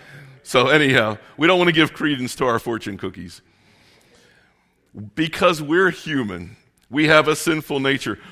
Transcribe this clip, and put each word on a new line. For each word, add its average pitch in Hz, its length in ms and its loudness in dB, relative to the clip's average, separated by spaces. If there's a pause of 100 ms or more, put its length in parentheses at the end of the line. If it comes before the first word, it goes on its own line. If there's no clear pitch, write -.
(420)
So 123 260 2
anyhow, 131 500 4 (180)
we 147 100 0
don't 180 120 6
wanna 175 140 4
give 156 200 2
credence 135 440 -4
to 139 100 -2
our 117 120 2
fortune 110 380 -6
cookies. 90 460 -12 (1700)
Because 160 460 0
we're 170 300 0
human, 104 640 -8 (320)
we 151 180 -2
have 156 220 4
a 151 80 0
sinful 151 420 -4
nature. 135 400 -2 (140)